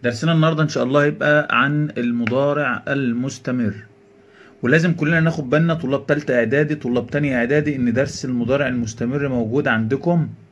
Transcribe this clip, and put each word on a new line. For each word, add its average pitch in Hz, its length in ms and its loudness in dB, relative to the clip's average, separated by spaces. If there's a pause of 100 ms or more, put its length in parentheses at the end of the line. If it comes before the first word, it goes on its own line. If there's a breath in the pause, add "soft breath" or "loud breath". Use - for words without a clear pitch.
درسنا 120 280 0
النهارده 160 320 2
ان 147 60 0
شاء 127 140 -2
الله 139 200 2
هيبقى 147 480 2
عن 147 460 2
المضارع 123 880 0
المستمر، 123 840 -2 (880 loud breath)
ولازم 160 320 2
كلنا 160 260 0
ناخد 160 300 0
بالنا، 160 240 2
طلاب 139 320 -2
تالتة 147 300 0
اعدادي، 139 400 2
طلاب 123 340 -2
تانية 147 260 0
اعدادي، 143 400 0
ان 120 180 0
درس 143 320 -2
المضارع 127 420 0
المستمر 123 600 -4
موجود 127 400 0
عندكم 120 600 0 (220)